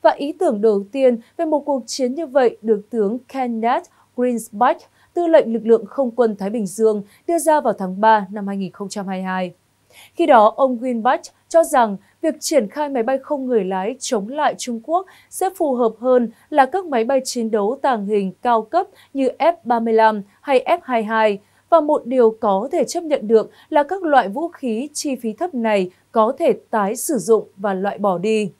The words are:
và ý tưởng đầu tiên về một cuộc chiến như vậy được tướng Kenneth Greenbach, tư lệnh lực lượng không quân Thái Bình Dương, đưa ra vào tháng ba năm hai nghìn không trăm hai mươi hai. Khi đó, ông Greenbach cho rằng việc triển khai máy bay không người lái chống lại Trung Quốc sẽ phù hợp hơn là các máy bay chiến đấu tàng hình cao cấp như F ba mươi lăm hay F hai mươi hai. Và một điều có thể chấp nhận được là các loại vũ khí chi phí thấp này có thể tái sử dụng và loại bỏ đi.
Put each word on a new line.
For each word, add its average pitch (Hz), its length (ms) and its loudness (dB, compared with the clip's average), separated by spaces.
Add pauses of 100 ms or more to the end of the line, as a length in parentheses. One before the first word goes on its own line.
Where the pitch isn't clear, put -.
và 311 80 4
ý 285 220 -6
tưởng 254 280 -2
đầu 202 320 2
tiên 254 260 2 (180)
về 339 80 -2
một 311 160 0
cuộc 277 260 -4
chiến 262 280 -4
như 320 120 -6
vậy 247 360 0
được 208 280 0
tướng 226 280 -2
Kenneth 247 680 -4 (320)
Greenbach, 247 600 0 (380)
tư 349 120 0
lệnh 285 260 4
lực 220 140 -4
lượng 226 200 4
không 262 240 -2
quân 226 260 0
Thái 196 140 -6
Bình 214 160 -4
Dương, 214 360 0 (240)
đưa 339 120 0
ra 302 220 2
vào 226 120 0
tháng 190 280 -6
ba 214 300 4
năm 202 160 -8
hai 196 100 -6
nghìn 190 160 -8
không 196 160 -12
trăm 196 180 -10
hai 190 120 -6
mươi 185 60 -8
hai. 185 280 -4 (600)
Khi 339 120 0
đó, 233 300 8
ông 254 220 0
Greenbach 254 420 -2 (280)
cho 330 160 4
rằng 233 320 2 (260)
việc 320 180 0
triển 240 280 0
khai 294 200 -6
máy 254 140 -2
bay 262 160 0
không 269 280 -6
người 226 180 0
lái 190 340 -4
chống 208 300 -4
lại 277 300 -2
Trung 233 260 -8
Quốc 359 220 -2 (240)
sẽ 370 260 -4
phù 285 180 0
hợp 233 260 0
hơn 247 300 2 (200)
là 285 160 4
các 359 200 -4
máy 240 180 0
bay 269 200 0
chiến 226 260 -6
đấu 214 320 0
tàng 226 240 0
hình 202 260 -2 (100)
cao 233 200 2
cấp 349 240 -2 (280)
như 269 140 0 (100)
F 320 140 4 (120)
ba 233 160 0
mươi 226 140 0
lăm 220 280 4 (180)
hay 262 260 0
F 349 160 2
hai 240 180 -2
mươi 214 40 -4
hai. 220 340 0 (320)
Và 330 100 6
một 302 260 0
điều 233 340 2
có 208 320 0
thể 311 120 0
chấp 320 160 -6
nhận 294 280 -4
được 220 220 2 (180)
là 320 140 2
các 370 200 -6
loại 269 260 2
vũ 294 200 -6
khí 254 440 -6
chi 269 240 -6
phí 220 160 -8
thấp 359 220 -8
này 214 360 0 (220)
có 226 260 2
thể 302 140 2 (180)
tái 196 260 -2
sử 262 220 -4
dụng 208 260 2 (120)
và 196 180 -4
loại 196 240 -4
bỏ 190 200 0
đi. 214 420 -2